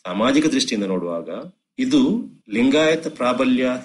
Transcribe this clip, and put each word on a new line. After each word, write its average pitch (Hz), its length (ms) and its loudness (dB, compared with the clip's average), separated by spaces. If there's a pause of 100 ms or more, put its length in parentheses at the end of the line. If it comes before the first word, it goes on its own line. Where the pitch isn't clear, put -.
ಸಾಮಾಜಿಕ 127 400 2
ದೃಷ್ಟಿಯಿಂದ 127 400 -2
ನೋಡುವಾಗ, 85 420 -4 (500)
ಇದು 185 420 2 (300)
ಲಿಂಗಾಯತ 143 560 2
ಪ್ರಾಬಲ್ಯ 127 640 0 (160)